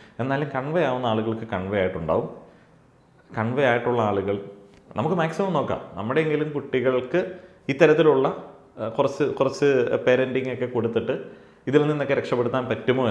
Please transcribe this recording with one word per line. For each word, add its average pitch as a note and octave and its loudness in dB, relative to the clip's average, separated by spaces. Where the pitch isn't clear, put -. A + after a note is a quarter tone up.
എന്നാലും C3+ -4
കൺവേ D3+ -2
ആവുന്ന B2+ -2
ആളുകൾക്ക് A2+ -2
കൺവേ F#2+ -2
ആയിട്ടുണ്ടാവും. E2+ -2
കൺവേ B2 0
ആയിട്ടുള്ള A#2+ 0
ആളുകൾ G2+ 0
നമുക്ക് D#3 0
മാക്സിമം E3+ -2
നോക്കാം, C3 -2
നമ്മുടെയെങ്കിലും D3+ 0
കുട്ടികൾക്ക് B2+ 0
ഇത്തരത്തിലുള്ള, D3 6
ആ, A2+ -6
കുറച്ച്, - 0
കുറച്ച് C3+ 0
പേരൻറ്റിങ് B2+ 2
ഒക്കെ B2 -4
കൊടുത്തിട്ട് A#2 0
ഇതിൽ C#3+ 6
നിന്നൊക്കെ C#3+ 0
രക്ഷപ്പെടുത്താൻ B2 0
പറ്റുമോ B2+ 0